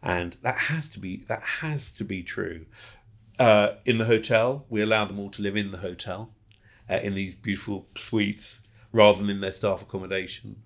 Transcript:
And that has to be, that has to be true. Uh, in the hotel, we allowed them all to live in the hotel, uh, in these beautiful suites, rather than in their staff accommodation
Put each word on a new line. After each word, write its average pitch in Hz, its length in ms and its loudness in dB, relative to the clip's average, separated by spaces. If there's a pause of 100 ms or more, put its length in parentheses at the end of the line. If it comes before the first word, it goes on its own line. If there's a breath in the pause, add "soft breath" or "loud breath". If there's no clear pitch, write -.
And 87 400 -2
that 123 160 -2
has 156 320 -4
to 101 100 -16
be, 95 280 -10
that - 140 -6
has - 500 -6
to - 120 -8
be 95 180 -8
true. 85 440 -8 (720 loud breath)
Uh, 107 360 6 (100)
in 113 140 2
the 113 60 2
hotel, 117 640 2
we 107 140 0
allowed 107 260 2
them 98 100 -10
all 101 120 -8
to 104 120 -8
live 101 140 -2
in 101 140 -2
the 92 80 -12
hotel, 95 520 -10 (600 soft breath)
uh, - 120 0
in 98 120 -2
these 98 200 -4
beautiful 98 520 -6 (100)
suites, - 640 -2 (320 soft breath)
rather 104 260 8
than 101 120 -2
in 98 100 -4
their 95 120 -4
staff 95 300 -2
accommodation 95 840 -8